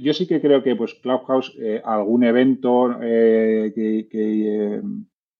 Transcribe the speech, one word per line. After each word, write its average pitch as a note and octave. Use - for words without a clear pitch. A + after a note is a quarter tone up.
yo D3
sí F3
que D#3+
creo C#3
que, B2
pues, A2
Clubhouse, B2+
eh, A2
algún A2
evento, B2
eh, A2
que, A2
que, G#2+
eh, G#2